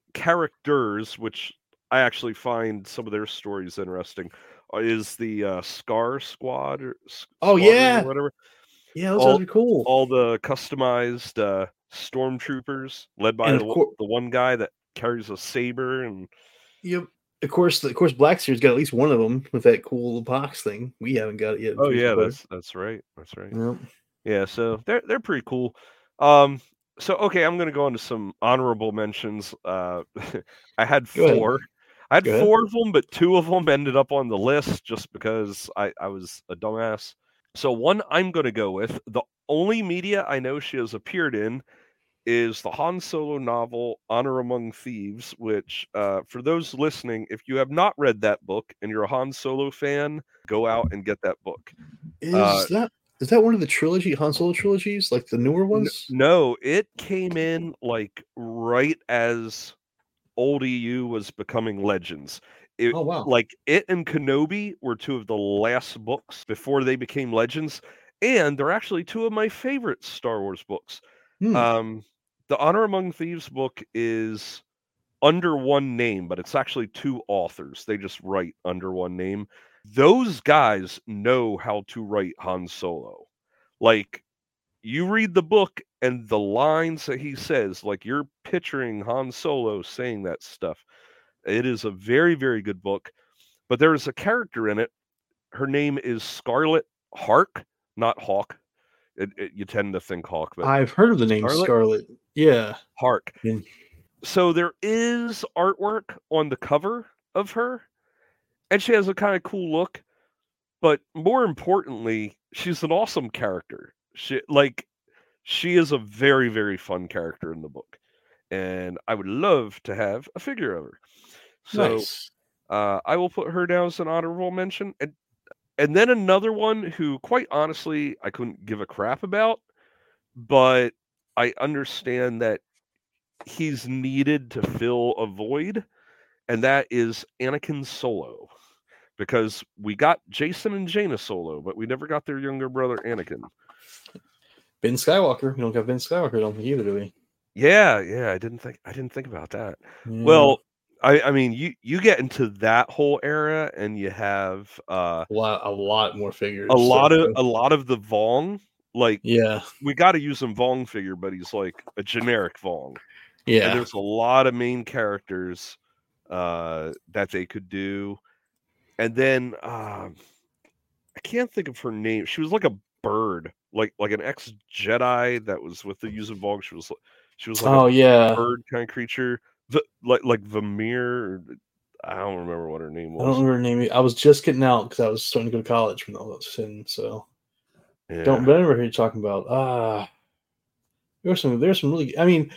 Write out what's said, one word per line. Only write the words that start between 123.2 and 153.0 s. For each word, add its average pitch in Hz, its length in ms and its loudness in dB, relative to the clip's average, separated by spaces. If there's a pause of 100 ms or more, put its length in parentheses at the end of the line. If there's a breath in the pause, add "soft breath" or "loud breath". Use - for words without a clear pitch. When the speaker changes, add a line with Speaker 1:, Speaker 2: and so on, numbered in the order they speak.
Speaker 1:
put - 200 -4
her 180 140 -2
down 175 220 2
as 170 120 -8
an 165 80 -4
honorable 170 440 -4
mention, 185 480 -8
and, 151 140 -6 (640)
and 147 160 4
then 226 160 8
another 202 420 4
one 214 300 0
who, 151 360 -4
quite - 320 0
honestly, 151 720 -4
I 101 60 -6
couldn't 107 360 -12
give 107 160 -6
a 98 40 -6
crap 113 380 -4
about, 220 360 0 (760)
but 127 580 4 (420)
I 120 240 0
understand 127 800 -4
that 110 200 0 (840)
he's 147 420 -6
needed 131 640 -2
to 120 120 -4
fill 120 500 0
a 110 140 -2
void, 143 560 -6 (640)
and 120 160 0
that 135 260 2
is 117 360 -2 (160)
Anakin 139 440 -6
Solo, 90 640 -8 (680 soft breath)
because 110 460 -2 (160)
we 104 160 -6
got 151 340 4
Jason 180 440 -4
and 190 140 -6
Jaina 175 300 -2
Solo, 82 440 -8
but 92 160 -8
we 110 80 -6
never 131 220 -6
got 151 180 -6
their 139 140 -8
younger 135 300 -6
brother, 127 360 -2
Anakin. 98 360 -6 (1400 soft breath)
Speaker 2:
Ben 120 120 2
Skywalker. 135 600 2
We 127 60 -6
don't 117 100 0
got 113 160 -2
Ben 127 100 -2
Skywalker, 151 400 -2
I - 20 2
don't 107 160 -2
think, 110 120 -10
either, 135 160 -2
do 101 120 -2
we? 101 180 -6 (420)
Speaker 1:
Yeah, 151 460 6
yeah, 107 300 -4
I 92 60 -2
didn't 113 220 -10
think, - 260 -16
I - 80 -14
didn't 131 200 -10
think 135 140 -12
about 85 240 -14
that. 104 280 -10 (260 loud breath)
Speaker 2:
Yeah. 113 80 -10 (100)
Speaker 1:
Well, 143 360 8 (440)
I, 143 180 8
I 143 100 2
mean, 127 220 4
you, 131 280 -6
you 151 200 -4
get 190 180 6
into 127 300 -2
that 113 400 2
whole 143 340 2